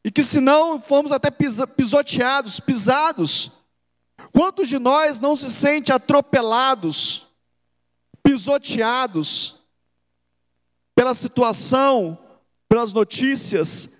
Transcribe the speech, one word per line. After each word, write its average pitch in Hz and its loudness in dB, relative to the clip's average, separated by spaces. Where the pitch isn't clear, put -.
e 214 -4
que 294 0
se 277 2
não 302 4
fomos 285 0
até 285 0
pisa-, 262 -2
pisoteados, 254 -2
pisados. 254 -2
Quantos 381 2
de 269 -4
nós 277 0
não 277 0
se 285 -8
sente 285 0
atropelados, 247 0
pisoteados, 233 -2
pela 247 0
situação, 247 0
pelas 226 2
notícias, 226 -2